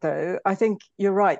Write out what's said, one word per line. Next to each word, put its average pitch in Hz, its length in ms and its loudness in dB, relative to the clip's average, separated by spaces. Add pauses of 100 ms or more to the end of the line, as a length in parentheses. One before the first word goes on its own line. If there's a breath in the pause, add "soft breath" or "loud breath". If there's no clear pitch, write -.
though, 156 420 -2
I 190 80 2
think 214 280 0 (180)
you're 196 140 0
right. 190 260 2